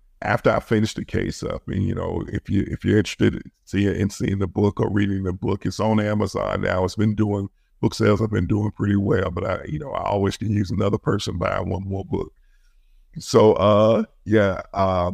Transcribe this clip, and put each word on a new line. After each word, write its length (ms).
after 300
I 100
finished 360
the 80
case 380
up, 240
and, 160
you 120
know, 340
if 200
you, 200
if 160
you're 140
interested 360
in 160
seeing, 320
in 140
seeing 280
the 80
book 340
or 80
reading 360
the 80
book, 340
it's 140
on 180
Amazon 600
now. 240
It's 100
been 220
doing, 320
book 140
sales 260
have 100
been 160
doing 240
pretty 240
well, 380
but 120
I, 200
you 160
know, 100
I 140
always 320
can 160
use 180
another 280
person 400
buying 300
one 140
more 220
book. 280
So, 360
uh, 500
yeah, 380
uh, 420